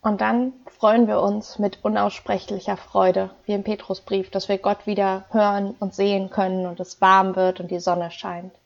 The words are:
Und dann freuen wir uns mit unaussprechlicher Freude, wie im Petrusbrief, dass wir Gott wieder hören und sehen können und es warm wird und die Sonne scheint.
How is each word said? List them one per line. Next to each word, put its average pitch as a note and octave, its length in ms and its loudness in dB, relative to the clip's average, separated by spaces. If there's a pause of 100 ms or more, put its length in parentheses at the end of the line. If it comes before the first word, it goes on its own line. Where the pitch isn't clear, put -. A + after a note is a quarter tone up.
Und G#3 220 0
dann A#3+ 320 0 (240)
freuen A3+ 300 4
wir G#3+ 120 0
uns G#3 380 -4
mit G3+ 260 -4
unaussprechlicher G3+ 920 -4
Freude, F#3+ 500 0 (160)
wie G#3 80 -4
im G3 120 -2
Petrusbrief, G3 680 -6
dass - 180 -6
wir G3+ 80 0
Gott G3+ 300 -2
wieder G3 440 -2
hören G3+ 480 2
und F#3+ 160 -6
sehen G3 360 0
können F#3 340 -2
und F3 160 -8
es - 220 -6
warm F#3+ 340 6
wird F#3 240 0
und F3+ 100 -10
die F3+ 100 -4
Sonne F3 300 -2
scheint. F#3 440 -12 (120)